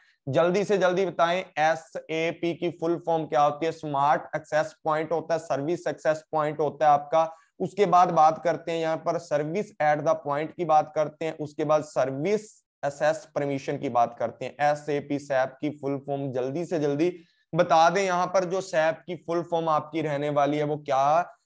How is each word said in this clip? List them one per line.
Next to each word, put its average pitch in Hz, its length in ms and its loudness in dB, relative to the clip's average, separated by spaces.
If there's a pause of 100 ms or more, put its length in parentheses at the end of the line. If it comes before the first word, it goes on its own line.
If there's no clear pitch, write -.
(280)
जल्दी 170 360 2
से 202 140 0
जल्दी 180 280 2
बताएं 175 380 0 (160)
एसएपी 165 920 -2
की 175 160 -4
फुल 165 360 -2
फॉर्म 165 200 0
क्या 151 160 2
होती 147 240 2
है। 165 60 0
स्मार्ट 151 500 0 (140)
एक्सेस 156 480 -2
पॉइंट 156 280 -2
होता 165 220 -2
है, 160 60 0
सर्विस 156 480 -4
एक्सेस 156 440 -2
पॉइंट 151 280 -2
होता 147 260 0
है 147 60 8
आपका। 160 440 2 (240)
उसके 190 260 0
बाद 180 260 6
बात 160 320 4
करते 165 280 -2
हैं 165 80 -2
यहाँ 160 180 -2
पर 165 220 -2
service 160 480 -4 (160)
at 151 160 4
the 160 160 2 (120)
point 147 200 -2 (100)
की 175 80 -4
बात 156 300 2
करते 151 300 -2
हैं, 156 120 -6
उसके 147 260 -6
बाद 151 200 2
सर्विस 151 840 -4 (200)
एक्सेस 156 500 -2
परमिशन 143 420 -4
की 135 120 -4
बात 120 300 2
करते 120 260 -6
हैं। 143 260 0
एसएपी 147 480 -4
सैप 135 420 -2
की 147 80 -2
फुल 139 280 -6
फॉर्म 139 340 -6
जल्दी 135 340 -4
से 160 140 -4
जल्दी 147 400 0 (360)
बता 170 340 6
दें, 190 140 0
यहाँ 180 240 0
पर 185 160 0
जो 185 180 -2
सैप 160 460 0
की 180 80 -8
फुल 170 260 -4
फॉर्म 165 280 -2
आपकी 151 320 0
रहने 147 280 -2
वाली 147 280 2
है 151 60 0
वो 151 140 -2
क्या 147 560 0 (120)